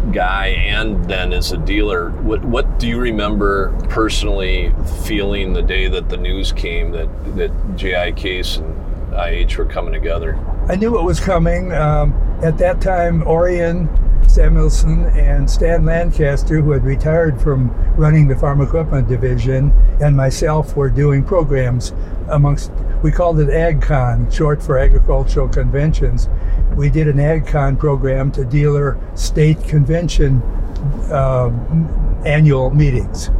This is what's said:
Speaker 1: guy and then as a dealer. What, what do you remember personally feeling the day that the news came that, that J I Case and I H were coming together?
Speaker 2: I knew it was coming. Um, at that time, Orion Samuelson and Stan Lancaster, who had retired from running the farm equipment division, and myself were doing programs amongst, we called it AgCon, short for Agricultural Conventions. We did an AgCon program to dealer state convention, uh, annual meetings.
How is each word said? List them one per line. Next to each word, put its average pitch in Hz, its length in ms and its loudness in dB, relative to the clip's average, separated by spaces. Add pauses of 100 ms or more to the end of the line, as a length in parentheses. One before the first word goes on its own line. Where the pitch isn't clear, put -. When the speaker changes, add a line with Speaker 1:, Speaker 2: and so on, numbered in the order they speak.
(120)
Speaker 1:
guy 95 380 -2
and 101 560 -2
then 90 280 -4
as - 180 -2
a - 60 -4
dealer. 101 540 -2
What, 110 340 -4
what 131 320 -2
do 117 100 -2
you 117 120 -4
remember 104 720 -2 (180)
personally 95 800 -2 (320)
feeling 101 500 -4
the 87 100 -2
day 92 240 0
that 92 220 -2
the 90 80 -4
news 92 340 -2
came 85 400 -4
that, 80 180 -4 (260)
that 85 160 -2 (240)
J 90 240 -4
I 87 120 -2
Case 90 460 -4
and - 580 -6
I 87 140 -2
H 87 280 0
were 85 80 -2
coming 85 280 -4
together? 82 440 -2 (300)
Speaker 2:
I 180 80 0
knew 220 240 0
it 165 40 0
was 175 160 0
coming. 175 540 0
Um, 147 400 2 (300)
at 160 160 0
that 180 220 0
time, 170 420 0
Orion 170 680 0 (380)
Samuelson 160 760 4
and 143 440 4
Stan 165 360 2
Lancaster, 160 760 0
who 147 100 2
had 131 120 0
retired 151 580 0
from 131 300 0 (240)
running 156 320 4
the 131 80 2
farm 143 260 0
equipment 143 460 0
division, 127 640 0 (300)
and 147 140 4
myself 147 600 0
were 139 140 0
doing 139 340 2
programs 135 680 0 (360)
amongst, 143 420 0 (320)
we 156 80 0
called 170 280 0
it 143 100 2
AgCon, 135 840 0
short 147 280 0
for 135 160 -2
Agricultural 135 720 4
Conventions. 131 800 0 (480)
We 143 140 0
did 156 180 2
an 139 100 0
AgCon 147 640 0
program 135 540 0
to 135 100 -4
dealer 143 560 0 (140)
state 156 500 2
convention, 147 760 2 (680)
uh, 131 380 0 (760)
annual 143 460 2
meetings. 139 580 0 (100)